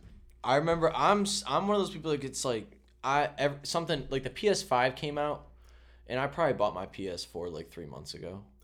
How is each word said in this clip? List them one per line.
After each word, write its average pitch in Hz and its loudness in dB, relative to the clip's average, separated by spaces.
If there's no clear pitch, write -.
I 123 6
remember, 160 4
I'm 180 6
s-, - -2
I'm 160 2
one 208 4
of 202 4
those 185 -2
people 156 -4
that 143 0
gets, 135 -6
like, 113 -2
I, 139 4
ev-, 143 0
something, 160 -2
like, 135 -2
the 127 -4
P - -2
S 196 2
five 127 2
came 147 -6
out, 147 -4
and 123 -2
I 139 0
probably 143 2
bought 101 2
my 95 -6
P 98 -8
S 87 -6
four, 87 -6
like, 82 -10
three 85 -12
months 69 -12
ago. 87 -10